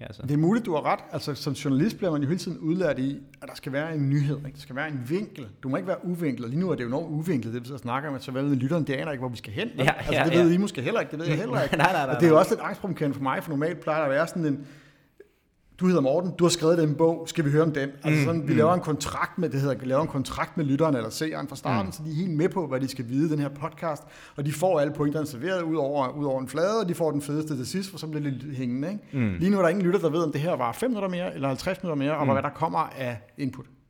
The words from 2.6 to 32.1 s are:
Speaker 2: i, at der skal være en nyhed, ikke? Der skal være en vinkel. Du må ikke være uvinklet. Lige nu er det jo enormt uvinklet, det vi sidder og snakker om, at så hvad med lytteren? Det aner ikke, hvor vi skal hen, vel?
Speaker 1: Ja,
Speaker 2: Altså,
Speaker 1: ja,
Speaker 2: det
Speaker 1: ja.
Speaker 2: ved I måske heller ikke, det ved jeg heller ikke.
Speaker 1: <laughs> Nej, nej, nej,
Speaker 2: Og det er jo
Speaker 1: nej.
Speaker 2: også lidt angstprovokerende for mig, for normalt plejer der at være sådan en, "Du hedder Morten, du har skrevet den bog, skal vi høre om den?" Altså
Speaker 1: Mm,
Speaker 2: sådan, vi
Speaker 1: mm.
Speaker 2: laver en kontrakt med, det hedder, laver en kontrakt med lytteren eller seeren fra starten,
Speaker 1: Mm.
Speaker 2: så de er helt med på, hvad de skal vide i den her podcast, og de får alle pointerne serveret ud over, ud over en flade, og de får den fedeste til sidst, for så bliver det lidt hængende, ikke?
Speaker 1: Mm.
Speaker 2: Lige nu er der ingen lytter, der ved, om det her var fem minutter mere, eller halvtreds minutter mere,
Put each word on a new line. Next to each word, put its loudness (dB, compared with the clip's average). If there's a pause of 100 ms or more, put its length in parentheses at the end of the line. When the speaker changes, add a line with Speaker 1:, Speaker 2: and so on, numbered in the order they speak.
Speaker 2:
i, -2 (220)
at -14
der -16
skal -10
være -4
en 0
nyhed, 2
ikke? -10
Der -18
skal -14
være -4
en -6
vinkel. -4 (160)
Du -6
må 0
ikke -4
være -4
uvinklet. -2
Lige 0
nu 0
er 0
det -2
jo -2
enormt -2
uvinklet, -2
det -6
vi -14
sidder -10
og -14
snakker -4
om, -4
at -8
så -10
hvad -2
med 2
lytteren? 2
Det -2
aner -4
ikke, -6
hvor -4
vi -8
skal -12
hen, -4
vel? 0
Speaker 1:
Ja, 6
Speaker 2:
Altså, -4
Speaker 1:
ja, 2
Speaker 2:
det 4
Speaker 1:
ja. 8
Speaker 2:
ved 8
I 6
måske 0
heller 0
ikke, -4
det -6
ved -6
jeg 2
heller 0
ikke. 0
Speaker 1:
<laughs> 6
Nej, 4
nej, 0
nej, -2
Speaker 2:
Og -2
det 8
er 8
jo 10
Speaker 1:
nej. 10
Speaker 2:
også 4
lidt 0
angstprovokerende -4
for -8
mig, 0
for -10
normalt -2
plejer -2
der 0
at 0
være 2
sådan -2
en, 0 (1120)
"Du 4
hedder 6
Morten, 2
du 6
har 8
skrevet 4
den 4
bog, 2
skal -2
vi 2
høre 6
om 2
den?" -4 (140)
Altså 4
Speaker 1:
Mm, 4
Speaker 2:
sådan, 2
vi 2
Speaker 1:
mm. 4
Speaker 2:
laver 6
en 2
kontrakt -4
med, 0
det 0
hedder, 0
laver 4
en 0
kontrakt -4
med 0
lytteren 4
eller -2
seeren -4
fra -12
starten, 0
Speaker 1:
Mm. -6
Speaker 2:
så -12
de -6
er -4
helt 0
med 2
på, -2
hvad -2
de 0
skal -8
vide 2
i 0
den 2
her 0
podcast, -6 (340)
og -4
de 0
får 4
alle 2
pointerne 0
serveret -2
ud -2
over, 0
ud -4
over 0
en -6
flade, 0
og 0
de -2
får 0
den -2
fedeste -4
til -4
sidst, -4
for -14
så -10
bliver -4
det -2
lidt -8
hængende, -4
ikke? -6 (280)
Speaker 1:
Mm. -2
Speaker 2:
Lige 2
nu 4
er 4
der 6
ingen 2
lytter, 4
der 2
ved, 2
om 0
det -2
her 0
var 0
fem -2
minutter -2
mere, -4
eller -2
halvtreds -4
minutter -2
mere, 0